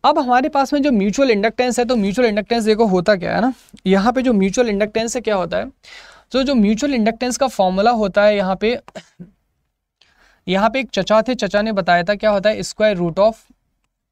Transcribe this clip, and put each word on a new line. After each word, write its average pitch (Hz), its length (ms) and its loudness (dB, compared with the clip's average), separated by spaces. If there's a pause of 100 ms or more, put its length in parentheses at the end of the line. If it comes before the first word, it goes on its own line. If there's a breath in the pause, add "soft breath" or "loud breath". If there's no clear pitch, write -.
अब 302 160 2
हमारे 254 300 0
पास 269 240 -2
में 285 80 0
जो 285 100 2
म्यूचुअल 220 400 0
इंडक्टेंस 226 480 0
है, 240 60 0
तो 247 100 -2
म्यूचुअल 208 320 0
इंडक्टेंस 214 360 -2
देखो 214 220 2
होता 185 300 2
क्या 175 200 -4
है 190 60 0
ना, 247 120 0 (340 soft breath)
यहाँ 196 260 2
पे 262 80 0
जो 247 120 2
म्यूचुअल 196 360 2
इंडक्टेंस 214 460 -4
है 240 60 -4
क्या 214 140 -2
होता 180 220 -4
है, 233 140 -6 (600 loud breath)
तो 262 120 0
जो 277 120 0
म्यूचुअल 220 380 2
इंडक्टेंस 233 440 -2
का 262 100 0
फॉर्मूला 196 440 0
होता 208 320 0
है 208 140 4
यहाँ 190 180 -2
पे, 226 240 -2 (1700 soft breath)
यहाँ 196 220 0
पे 247 100 -2
एक 226 100 -6
चचा 208 320 2
थे, 247 140 -2
चचा 208 260 -2
ने 220 100 -2
बताया 175 320 0
था 208 120 -2
क्या 214 140 -2
होता 202 200 0
है, 208 100 -4
square 202 400 -2
root 170 200 -2
of 214 140 4 (800)